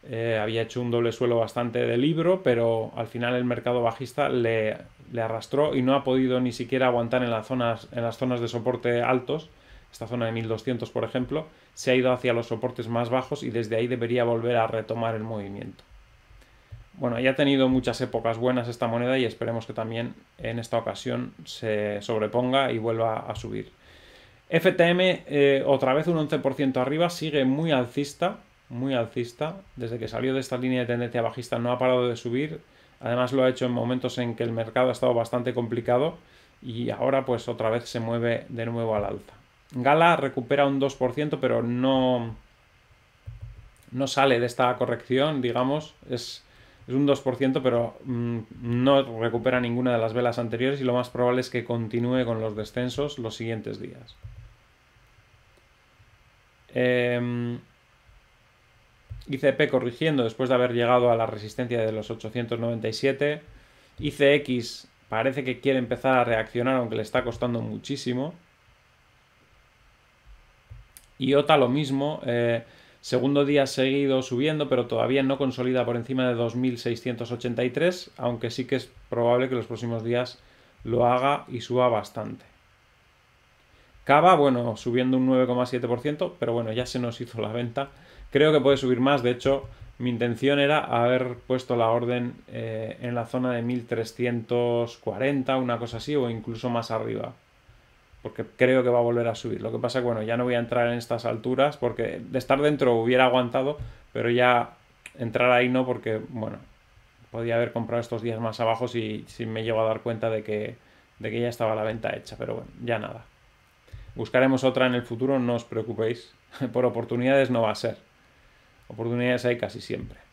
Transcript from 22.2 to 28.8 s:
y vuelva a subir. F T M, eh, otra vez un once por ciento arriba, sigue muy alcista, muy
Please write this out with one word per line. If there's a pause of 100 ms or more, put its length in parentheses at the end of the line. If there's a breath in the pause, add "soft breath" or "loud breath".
y
vuelva
a
subir. (760 loud breath)
F
T
M,
eh,
otra
vez
un
once
por
ciento
arriba,
sigue
muy
alcista, (320)
muy